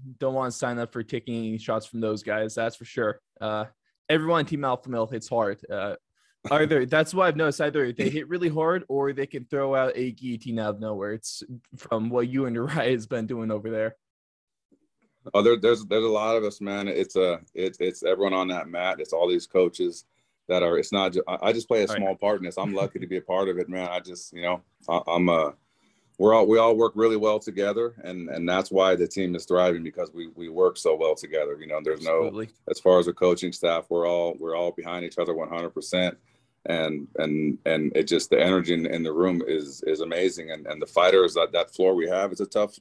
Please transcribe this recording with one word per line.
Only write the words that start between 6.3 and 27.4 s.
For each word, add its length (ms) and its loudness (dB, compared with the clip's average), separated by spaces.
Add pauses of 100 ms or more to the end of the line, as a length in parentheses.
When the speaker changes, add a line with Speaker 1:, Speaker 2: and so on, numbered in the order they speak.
Speaker 1:
either, 360 2
Speaker 2:
<laughs> 0 -
Speaker 1:
that's 280 0
what 120 4
I've 100 2
noticed, 240 0
either 320 0
they 180 -2
hit 180 -6
really 200 -2
hard 400 0
or 240 0
they 140 -4
can 180 -10
throw 300 -2
out 200 2
a 180 -4
guillotine 460 -8
out 160 -2
of 60 -12
nowhere. 320 -6
It's 300 -12 (340)
from 340 -4
what 180 0
you 180 -2
and 100 -4
<laughs> 0 -
Uriah 340 -2
has 160 -2
been 200 -4
doing 240 -6
over 200 -4
there. 260 -4 (1400)
Speaker 2:
Oh, 100 4
there, 160 6
there's, 280 2
there's 180 0
a 40 0
lot 280 0
of 80 0
us, 160 -6
man. 280 -6
It's, 280 -2
uh, 220 2 (160)
it's, 260 -4
it's 220 -4
everyone 320 0
on 140 0
that 200 -6
mat. 320 -4
It's 120 -12
all 160 2
these 180 0
coaches 580 0 (440)
that 140 2
are, 140 2
it's 160 -2
not 220 2
ju-, 120 0
I, 140 -4
I 120 4
just 160 -2
play 160 4
a 20 2
Speaker 1:
Right. 100 -2
Speaker 2:
small 200 0
part 220 0
in 60 -10
this. 140 -8
I'm 160 -2
lucky 240 -2
to 80 -10
be 100 -4
a 60 -4
part 260 0
of 100 -2
it, 100 -2
man. 200 -6
I 120 -4
just, 320 -16
you 100 -14
know, 200 -2 (260)
I, 180 2
I'm, 220 2
uh, 240 2 (640)
we're 160 6
all, 120 6
we 120 6
all 180 6
work 180 2
really 220 4
well 220 2
together, 560 -2 (100)